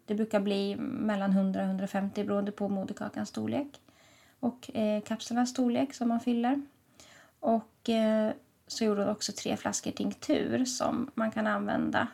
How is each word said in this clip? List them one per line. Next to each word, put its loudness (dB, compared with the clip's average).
det 0
brukar 2
bli 0
mellan 0
hundra 4
och 0
hundrafemtio -2
beroende 0
på -4
moderkakans -4
storlek. -2
Och, -4
eh, 0
kapslarnas -2
storlek 2
som -2
man 2
fyller. 2
Och, 0
eh, 4
så -2
gjorde 2
hon 2
också -4
tre -4
flaskor -2
tinktur 0
som -2
man 0
kan -2
använda 0